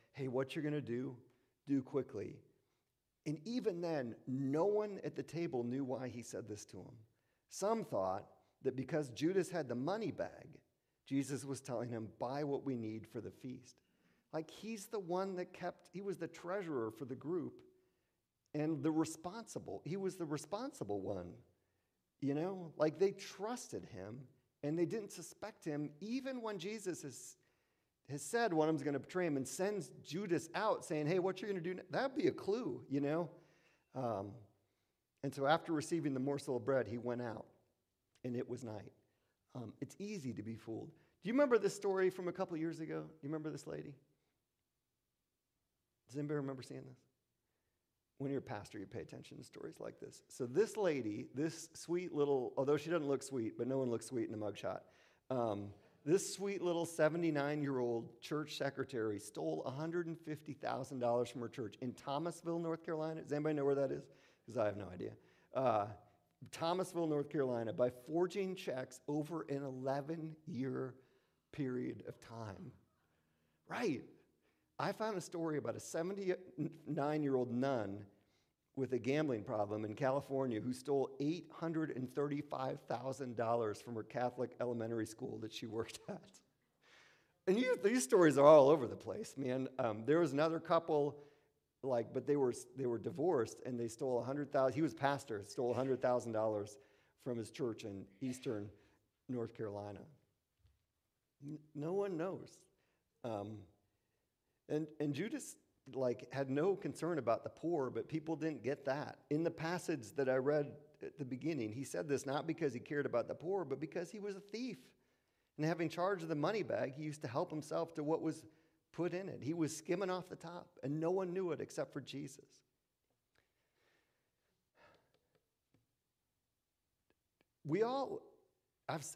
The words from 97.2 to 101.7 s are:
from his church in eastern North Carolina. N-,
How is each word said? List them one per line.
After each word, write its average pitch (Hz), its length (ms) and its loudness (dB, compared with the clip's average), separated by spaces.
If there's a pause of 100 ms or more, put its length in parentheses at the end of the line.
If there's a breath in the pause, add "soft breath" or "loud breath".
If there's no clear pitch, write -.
from 123 140 -2
his 107 120 -6
church 113 340 -4
in 98 200 -6 (160)
eastern 120 500 -2 (580 soft breath)
North 120 260 -4
Carolina. 101 460 -6 (1400)
N-, 147 140 -8 (160)